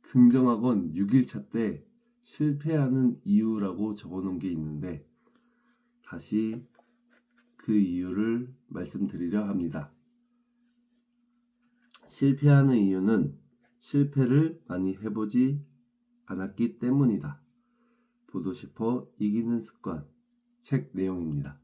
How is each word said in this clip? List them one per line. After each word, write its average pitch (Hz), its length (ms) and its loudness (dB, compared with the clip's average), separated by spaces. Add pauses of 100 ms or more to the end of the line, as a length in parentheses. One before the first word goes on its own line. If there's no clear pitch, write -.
긍정학원 120 960 4
육 101 160 0
일차 120 380 0
때 113 340 -4 (380)
실패하는 143 1000 0
이유라고 104 720 0
적어놓은 92 460 -8
게 90 120 -4
있는데 78 560 -8 (960)
다시 110 640 -6 (920)
그 - 180 -2
이유를 101 800 0 (140)
말씀드리려 98 800 -4
합니다. 80 420 -4 (2250)
실패하는 139 680 4
이유는 95 600 2 (440)
실패를 143 880 0
많이 95 280 -4
해보지 110 680 -2 (600)
않았기 98 520 -4
때문이다. 123 640 0 (840)
보도 92 240 -6
싶어 - 680 -6
이기는 113 420 -2
습관 85 460 -12 (540)
책 - 340 -4
내용입니다. 82 680 -4